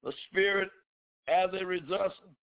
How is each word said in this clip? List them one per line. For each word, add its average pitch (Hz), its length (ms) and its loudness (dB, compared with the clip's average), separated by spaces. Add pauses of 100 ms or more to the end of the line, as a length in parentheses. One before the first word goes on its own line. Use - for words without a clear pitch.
the 117 100 -6 (160)
Spirit 196 400 2 (580)
as 180 220 2 (100)
a 190 60 -4
result 180 480 -2 (300)